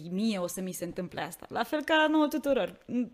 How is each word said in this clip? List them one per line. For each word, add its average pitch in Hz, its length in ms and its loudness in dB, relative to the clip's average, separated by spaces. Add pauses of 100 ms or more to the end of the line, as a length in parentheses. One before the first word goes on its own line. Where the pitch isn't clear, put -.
(120)
mie 208 260 0
o 175 100 -2
să 185 140 -6
mi 185 100 -4
se 175 140 -6
întâmple 175 360 -6
asta. 160 280 -8
La 226 140 -2
fel 302 200 -2
ca 311 260 4
nouă 311 180 6
tuturor. 269 580 0 (280)